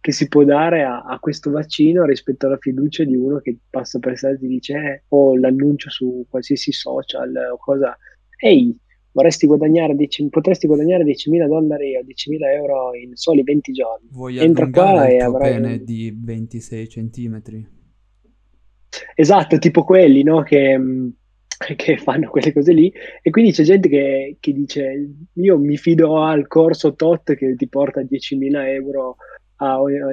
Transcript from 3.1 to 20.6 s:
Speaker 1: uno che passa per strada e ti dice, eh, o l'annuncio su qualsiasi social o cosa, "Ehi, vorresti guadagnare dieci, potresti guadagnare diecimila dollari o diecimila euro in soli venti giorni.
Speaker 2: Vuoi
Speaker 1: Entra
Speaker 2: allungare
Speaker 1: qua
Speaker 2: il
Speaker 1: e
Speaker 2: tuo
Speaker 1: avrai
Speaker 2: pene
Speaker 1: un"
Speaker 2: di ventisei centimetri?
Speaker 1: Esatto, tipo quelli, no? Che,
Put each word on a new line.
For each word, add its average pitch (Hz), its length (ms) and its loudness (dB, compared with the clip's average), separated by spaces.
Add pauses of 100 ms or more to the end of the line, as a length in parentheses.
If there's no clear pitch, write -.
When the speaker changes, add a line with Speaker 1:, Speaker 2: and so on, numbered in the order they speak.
Speaker 1:
uno 131 260 -2
che 120 180 -8 (100)
passa 127 300 -8
per 123 180 -6
strada 135 200 -4
e - 20 -14
ti 131 80 -10
dice, 127 280 -6
eh, 143 340 -8
o 139 280 4
l'annuncio 135 540 0
su 127 380 -8
qualsiasi 131 440 -6
social 131 640 -8 (180)
o 123 60 -12
cosa, 135 380 -2 (420)
"Ehi, 135 360 4 (380)
vorresti 156 340 2
guadagnare 151 480 2
dieci, 147 360 -4
potresti 175 360 0
guadagnare 156 380 2
diecimila 151 420 0
dollari 147 500 -2
o 123 60 -6
diecimila 139 500 -6
euro 139 420 -4
in 123 200 -18
soli 143 280 2
venti 139 300 -2
giorni. 117 380 -8
Speaker 2:
Vuoi 127 280 -10
Speaker 1:
Entra 160 260 4
Speaker 2:
allungare 175 280 4
Speaker 1:
qua 143 160 4
Speaker 2:
il 127 60 6
Speaker 1:
e 123 40 4
Speaker 2:
tuo 123 80 2
Speaker 1:
avrai 131 260 0
Speaker 2:
pene 113 220 -4
Speaker 1:
un" 110 100 -10
Speaker 2:
di 113 340 -10
ventisei 113 680 -12
centimetri? 113 800 -12 (1500)
Speaker 1:
Esatto, 156 440 2
tipo 165 260 2
quelli, 160 380 6
no? 156 200 2
Che, 135 360 2